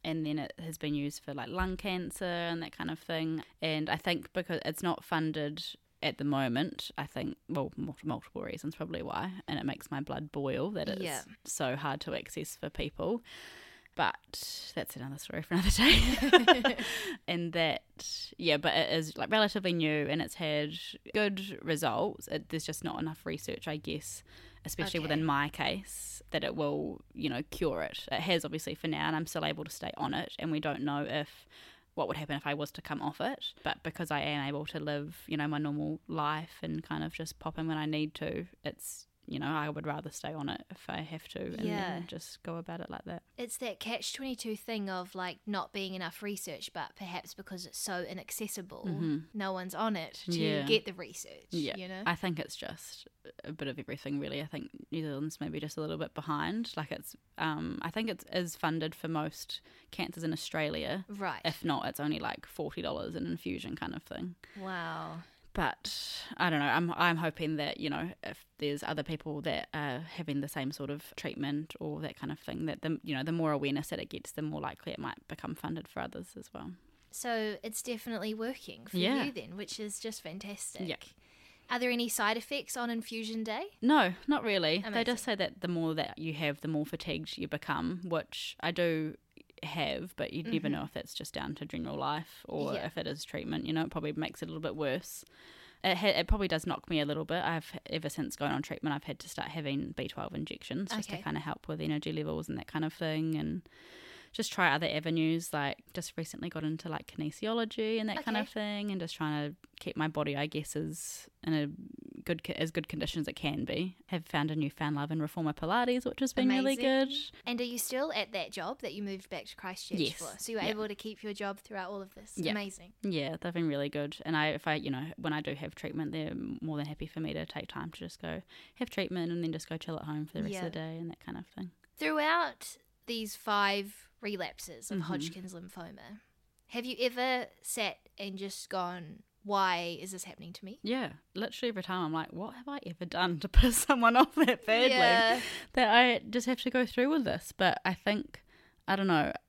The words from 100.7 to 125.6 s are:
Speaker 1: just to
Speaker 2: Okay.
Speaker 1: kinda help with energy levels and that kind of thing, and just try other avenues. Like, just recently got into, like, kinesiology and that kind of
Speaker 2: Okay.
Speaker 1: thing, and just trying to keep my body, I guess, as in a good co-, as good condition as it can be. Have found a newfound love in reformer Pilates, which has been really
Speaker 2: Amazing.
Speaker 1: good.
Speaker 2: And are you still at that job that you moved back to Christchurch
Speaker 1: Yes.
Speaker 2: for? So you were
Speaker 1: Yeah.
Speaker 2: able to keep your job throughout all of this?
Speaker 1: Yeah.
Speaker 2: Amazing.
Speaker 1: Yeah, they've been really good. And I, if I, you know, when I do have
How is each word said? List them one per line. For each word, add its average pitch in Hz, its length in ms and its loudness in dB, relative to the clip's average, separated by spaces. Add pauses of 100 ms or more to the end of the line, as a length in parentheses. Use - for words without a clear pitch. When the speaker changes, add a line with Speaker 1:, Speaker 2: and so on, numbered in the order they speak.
Speaker 1:
just - 200 -2
to - 40 -2
Speaker 2:
Okay. 180 80 -6
Speaker 1:
kinda 151 180 -2
help 151 280 -6
with 156 120 -4
energy 156 320 0
levels 156 360 -2
and - 100 -4
that - 80 -8
kind - 180 -2
of 160 80 -2
thing, 156 440 0
and 151 260 -2 (680)
just - 200 -2
try 175 200 6
other 156 160 4
avenues. 160 640 2
Like, 143 260 0 (140)
just - 240 -8
recently - 320 -6
got 160 160 -4
into, 160 240 -2
like, 156 180 -4
kinesiology 220 920 0
and 220 80 0
that 214 160 -2
kind 220 120 2
of 214 80 4
Speaker 2:
Okay. - 80 -8
Speaker 1:
thing, 208 380 -2
and 190 100 0
just 165 140 -4
trying 151 360 0
to 170 60 -12 (220)
keep - 180 -6
my 156 120 2
body, 147 280 0
I 143 100 0
guess, 156 280 -4
as 156 540 -4 (160)
in 160 80 2
a 151 140 4 (580)
good 165 200 0
co-, - 120 -2
as 160 140 0
good 160 180 -2
condition 156 320 -2
as 147 80 0
it - 60 -6
can 147 320 -2
be. 180 300 -2 (100)
Have 170 180 -2
found 156 260 0
a 156 60 0
newfound 151 400 0
love 143 140 -2
in 160 100 0
reformer 151 320 0
Pilates, 240 540 2
which - 140 -4
has 262 120 2
been 254 160 4
really 262 260 4
Speaker 2:
Amazing. 247 100 0 (240)
Speaker 1:
good. 269 60 -4 (300)
Speaker 2:
And 240 160 -2
are 247 40 2
you 240 140 -4
still 262 360 0
at 214 180 -2
that 185 200 -2
job 196 280 -6
that - 140 -6
you 202 80 -6
moved 196 260 -6
back 165 180 -8
to - 100 -14
Christchurch 185 420 -6
Speaker 1:
Yes. 151 160 2
Speaker 2:
for? 139 240 -8
So - 140 -6
you 220 60 0
were 190 60 2
Speaker 1:
Yeah. 202 60 2
Speaker 2:
able 214 180 -2
to 208 60 -4
keep 214 280 -10
your 208 120 -6
job 202 240 -4
throughout 190 320 -8
all 202 100 -6
of 190 140 -14
this? 208 220 -18
Speaker 1:
Yeah. 170 160 2
Speaker 2:
Amazing. 196 400 -4 (100)
Speaker 1:
Yeah, 160 360 0
they've 175 140 -2
been 170 160 2
really 143 220 2
good. 147 340 -2
And 160 100 0
I, 151 140 6
if 151 180 0
I, 156 100 4
you 151 140 -2
know, 135 180 -2 (100)
when 160 160 0
I 151 80 0
do - 120 -4
have 156 200 -6